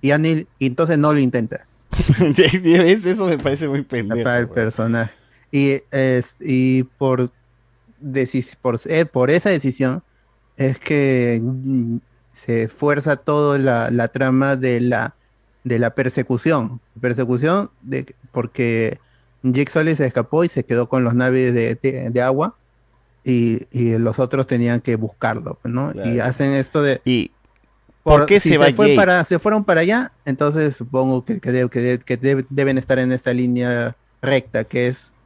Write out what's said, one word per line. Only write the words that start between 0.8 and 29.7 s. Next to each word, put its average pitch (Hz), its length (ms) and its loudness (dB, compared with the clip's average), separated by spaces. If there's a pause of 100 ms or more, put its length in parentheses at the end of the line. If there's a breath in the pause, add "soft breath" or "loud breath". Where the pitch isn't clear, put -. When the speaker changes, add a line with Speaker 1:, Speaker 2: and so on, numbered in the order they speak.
Speaker 1:
no 151 140 4
lo 147 80 2
intenta. 123 480 -2 (240)
Speaker 2:
<laughs> - 440 2
Sí, 165 120 4
sí, 175 260 2
es-, 180 320 4
eso 190 220 0
me 165 100 0
parece 143 300 -4
muy 139 160 -2
pendejo, 113 400 -4
Speaker 1:
Para 120 160 0
el 120 60 0
Speaker 2:
güey. 123 100 -10
Speaker 1:
personaje. 113 560 -2 (400)
Y, 139 300 0 (100)
es-, 131 480 0
y 131 440 0
por 127 480 -2 (720)
decis-, 131 600 -4
por, 120 240 -2
eh, 160 200 0
por 127 240 0
esa 170 200 2
decisión 135 540 -2 (540)
es 135 220 -2
que, 131 640 0
mm, 127 540 -4 (340)
se 113 380 -4
fuerza 143 480 0
todo 147 400 0
la, 123 340 2
la 120 180 0
trama 135 460 0
de 127 240 0
la, 120 360 -2 (480)
de 120 160 -2
la 117 160 0
persecución. 127 840 -2 (220)
Persecución 127 680 -2 (100)
de, 135 340 -10 (160)
porque 117 680 -4 (420)
Jake 131 300 0
Sully 160 240 0
se 143 100 0
escapó 131 380 0
y 170 60 0
se 131 140 -4
quedó 120 240 -2
con 131 160 0
los 120 120 0
naves 127 380 2
de, 117 220 0
de, 131 360 -4
de 123 100 0
agua 135 340 0 (680)
y, 117 480 0
y 117 260 0
los 113 220 -2
otros 131 280 -2
tenían 120 340 0
que 117 160 -2
buscarlo, 113 640 -6
pues, 120 120 -8
¿no? 135 160 -4
Y - 40 -10
Speaker 2:
Claro. 113 300 -4
Speaker 1:
hacen 135 300 -2
esto 139 300 -2
de 139 220 0
Speaker 2:
¿Y 123 260 -2 (720)
Speaker 1:
por, 151 160 6
Speaker 2:
por 147 80 4
qué 202 120 6
Speaker 1:
si 170 100 2
Speaker 2:
se 165 60 6
Speaker 1:
se - 40 4
Speaker 2:
va 143 140 6
Speaker 1:
fue - 160 4
Speaker 2:
Jake? 143 80 6
Speaker 1:
para, 180 260 4
se 170 160 0
fueron 214 260 0
para 165 160 4